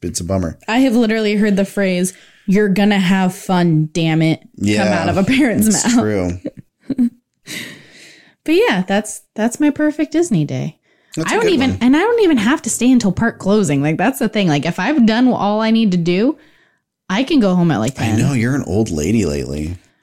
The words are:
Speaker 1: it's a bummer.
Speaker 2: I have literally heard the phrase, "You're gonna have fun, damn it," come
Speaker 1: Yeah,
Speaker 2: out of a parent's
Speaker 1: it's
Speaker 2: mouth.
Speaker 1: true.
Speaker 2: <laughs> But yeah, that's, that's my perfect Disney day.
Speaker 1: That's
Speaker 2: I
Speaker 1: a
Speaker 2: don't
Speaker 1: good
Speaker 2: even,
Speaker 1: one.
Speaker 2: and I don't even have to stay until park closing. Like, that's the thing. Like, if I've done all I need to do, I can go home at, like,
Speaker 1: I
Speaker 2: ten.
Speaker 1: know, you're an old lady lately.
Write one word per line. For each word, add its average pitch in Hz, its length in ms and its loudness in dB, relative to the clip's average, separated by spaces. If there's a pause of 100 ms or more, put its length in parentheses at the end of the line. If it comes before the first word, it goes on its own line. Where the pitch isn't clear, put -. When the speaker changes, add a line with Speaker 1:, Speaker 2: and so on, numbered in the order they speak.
Speaker 1:
it's 85 180 -8
a 95 40 -8
bummer. 90 340 -4 (100)
Speaker 2:
I 226 120 0
have 262 160 2
literally 220 400 0
heard 208 220 2
the 196 80 0
phrase, 185 480 -2 (320)
"You're 208 240 2
gonna 202 300 2
have 185 360 2
fun, 170 560 0
damn 160 300 0
it," 160 180 0
come - 160 -20
Speaker 1:
Yeah, 104 460 0
Speaker 2:
out - 80 -2
of - 80 -2
a 196 80 0
parent's 240 420 0
Speaker 1:
it's 208 160 0 (100)
Speaker 2:
mouth. 240 60 2
Speaker 1:
true. 92 400 0 (480)
Speaker 2:
<laughs> 240 220 0 (1300)
But 302 120 -2
yeah, 294 320 2
that's, 208 360 -4 (120)
that's 220 240 -2
my 294 120 2
perfect 302 420 -2
Disney 269 320 0
day. 143 340 -6 (380)
Speaker 1:
That's 160 120 -4
Speaker 2:
I 285 60 0
Speaker 1:
a - 20 0
Speaker 2:
don't 466 100 0
Speaker 1:
good 381 60 2
Speaker 2:
even, 269 180 2
Speaker 1:
one. - 100 -4
Speaker 2:
and 254 160 4
I - 20 2
don't 466 220 2
even 330 160 4
have 240 240 0
to - 80 -8
stay 240 200 0
until 233 220 4
park - 280 -2
closing. 185 420 0
Like, 156 160 -2
that's 214 220 -2
the 233 100 -2
thing. 202 180 0
Like, 143 180 0
if 170 140 -4
I've 247 260 2
done 226 220 2
all 214 320 0
I 220 120 0
need 226 200 2
to 185 60 0
do, 180 400 0 (720)
I 202 160 -2
can 285 160 2
go 185 140 2
home 170 160 2
at, 104 80 0
like, 110 200 -4
Speaker 1:
I - 60 -4
Speaker 2:
ten. 110 140 0
Speaker 1:
know, 127 120 0
you're 123 240 0
an 139 80 -4
old 104 260 -2
lady 90 360 0
lately. 73 500 -4 (280)